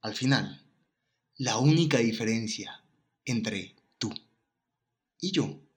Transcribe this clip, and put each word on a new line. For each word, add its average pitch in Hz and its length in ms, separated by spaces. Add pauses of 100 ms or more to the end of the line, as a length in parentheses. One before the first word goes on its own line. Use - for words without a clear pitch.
Al 107 140
final, 120 500 (720)
la 120 200
única 151 420
diferencia 113 840 (420)
entre 107 500 (220)
tú - 160 (1040)
y 185 120
yo - 280 (180)